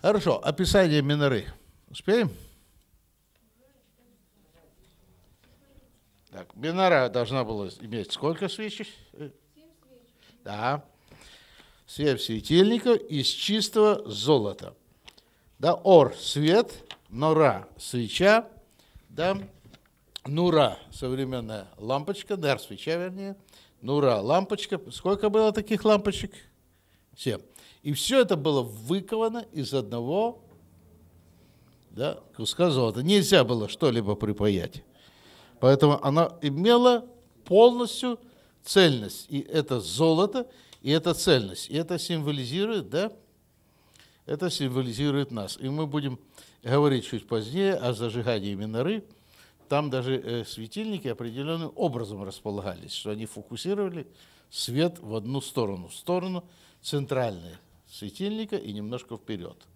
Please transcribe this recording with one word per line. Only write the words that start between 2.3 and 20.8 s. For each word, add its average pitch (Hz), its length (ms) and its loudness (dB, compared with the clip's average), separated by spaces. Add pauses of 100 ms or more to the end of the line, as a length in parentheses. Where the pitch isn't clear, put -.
Так, 90 240 -18
минора 160 540 2
должна 123 360 -2
была 104 240 -6 (120)
иметь 110 320 -8
сколько 165 360 -4
свечей? 214 400 -10 (1500)
Да. 117 420 -4 (1040)
Свет 139 340 0
светильника 196 720 2
из 151 340 0
чистого 214 840 2
золота. 104 640 0 (840)
Да, 165 160 2
ор — 160 420 8
свет, 165 560 2 (360)
нора — 139 600 2 (100)
свеча, 190 720 2 (580)
да, 175 300 -2 (880)
нура — 151 520 2 (120)